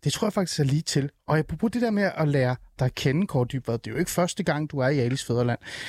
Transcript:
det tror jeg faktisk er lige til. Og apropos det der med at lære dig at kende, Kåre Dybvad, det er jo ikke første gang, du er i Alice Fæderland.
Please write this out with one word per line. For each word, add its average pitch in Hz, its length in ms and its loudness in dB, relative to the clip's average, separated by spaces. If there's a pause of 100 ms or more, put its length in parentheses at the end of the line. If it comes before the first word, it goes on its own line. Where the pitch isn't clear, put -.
det 143 100 0
tror 220 140 0
jeg 202 60 0
faktisk 185 260 -2
er 147 40 2
lige 143 180 2
til. 143 280 0 (180)
Og 151 120 2
apropos 170 320 -2
det 240 100 -2
der 233 100 2
med 202 240 2
at 156 120 0
lære 131 280 2 (240)
dig 131 60 2
at 127 100 0
kende, 151 320 2
Kåre 123 180 0
Dybvad, 120 320 -4
det - 100 -10
er 110 40 -8
jo 123 60 -6
ikke 175 140 -2
første 180 320 0
gang, 151 280 -2
du 143 80 -4
er 127 100 2
i 147 100 2
Alice 123 260 0
Fæderland. 120 340 0 (300)